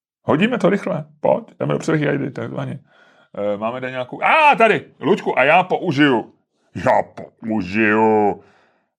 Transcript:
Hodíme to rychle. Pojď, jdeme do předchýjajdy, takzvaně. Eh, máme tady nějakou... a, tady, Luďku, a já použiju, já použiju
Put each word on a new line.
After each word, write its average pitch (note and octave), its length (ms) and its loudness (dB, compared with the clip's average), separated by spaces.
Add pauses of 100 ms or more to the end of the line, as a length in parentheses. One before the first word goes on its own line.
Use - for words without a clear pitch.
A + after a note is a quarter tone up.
(240)
Hodíme G3+ 340 0
to F3+ 120 2
rychle. F#3 360 -4 (140)
Pojď, - 240 0 (160)
jdeme D3 140 -2
do C#3+ 60 -2
předchýjajdy, C#3+ 520 -2
takzvaně. B2+ 480 -10 (580)
Eh, G#2 200 -4
máme A#2 240 -6
tady B2+ 100 -8
nějakou... B2+ 320 -8
a, C#4+ 320 4
tady, G3 300 2 (140)
Luďku, E3+ 400 0
a B2+ 40 4
já E3 200 4
použiju, D3 680 0 (520)
já G#2 180 4 (360)
použiju G#2+ 1000 0 (580)